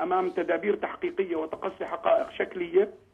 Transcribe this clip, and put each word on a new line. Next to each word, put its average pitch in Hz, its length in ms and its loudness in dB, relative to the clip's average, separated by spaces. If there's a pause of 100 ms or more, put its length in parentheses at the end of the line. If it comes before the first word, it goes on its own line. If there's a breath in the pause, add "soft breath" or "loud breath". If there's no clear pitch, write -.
أمام 185 280 0
تدابير 175 460 0
تحقيقية 180 600 -4
وتقصي 160 500 -4
حقائق - 460 2
شكلية. 185 640 2 (200)